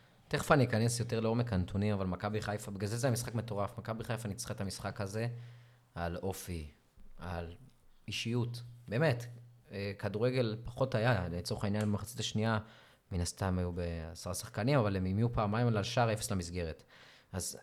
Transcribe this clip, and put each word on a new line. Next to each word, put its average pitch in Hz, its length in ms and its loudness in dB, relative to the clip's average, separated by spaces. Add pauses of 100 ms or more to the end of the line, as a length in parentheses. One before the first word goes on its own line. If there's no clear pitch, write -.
(280)
תכף - 240 0
אני 143 120 10
אכנס 117 360 4
יותר 113 200 0
לעומק 113 340 2
הנתונים, 95 400 2
אבל 95 120 0
מכבי 101 360 0
חיפה, 104 300 -4
בגלל 98 180 -2
זה 117 80 -2
זה 131 100 2
המשחק 120 280 0
מטורף, 104 420 -2
מכבי 113 260 -6
חיפה 110 240 -4
ניצחה - 260 -6
את - 80 -6
המשחק 98 400 -4
הזה 107 260 -2 (680)
על 85 220 -2
אופי, 87 540 -4 (460)
על 87 360 -6 (540)
אישיות, 117 540 -2 (260)
באמת, 127 380 2 (460)
אה, 101 280 -4
כדורגל 110 640 2
פחות - 320 -2
היה, 107 360 4
לצורך 90 320 -2
העניין 104 200 2
במחצית 104 360 0
השנייה, 110 400 2 (520)
מן 90 100 0
הסתם 92 380 0
היו 90 120 0
בעשרה 85 640 -4
שחקנים, 127 460 2
אבל 104 160 4
הם 92 100 2
אימיו 110 280 2
פעמיים 113 340 2
על 110 100 4
השער, 113 360 4
אפס - 180 -2
למסגרת. 85 520 -2 (480)
אז - 320 -4